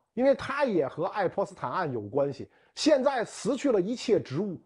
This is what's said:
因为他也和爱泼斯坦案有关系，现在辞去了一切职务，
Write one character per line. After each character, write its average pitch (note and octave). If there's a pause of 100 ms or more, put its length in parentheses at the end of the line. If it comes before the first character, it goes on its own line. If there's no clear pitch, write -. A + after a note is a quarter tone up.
(160)
因 B3
为 C#4
他 C#4
也 E3+
和 D3+
爱 F#3+
泼 G3
斯 F#3+
坦 B2+
案 D#3
有 A2+
关 C3+
系， - (240)
现 C#4+
在 B3+
辞 -
去 C#4
了 G#3
一 G#3
切 G3+
职 C3
务， G3